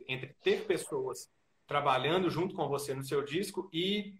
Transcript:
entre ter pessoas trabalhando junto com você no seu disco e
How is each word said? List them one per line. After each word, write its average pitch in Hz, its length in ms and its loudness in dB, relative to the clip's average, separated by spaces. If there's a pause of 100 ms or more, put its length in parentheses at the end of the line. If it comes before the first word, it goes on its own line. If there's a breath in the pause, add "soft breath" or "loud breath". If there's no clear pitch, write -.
entre 131 360 -6
ter 196 240 2
pessoas 151 640 -2 (360)
trabalhando 143 640 4
junto 180 240 -2
com 147 140 0
você 139 260 -2
no 135 80 -4
seu 139 220 0
disco 180 480 -4
e 196 480 -2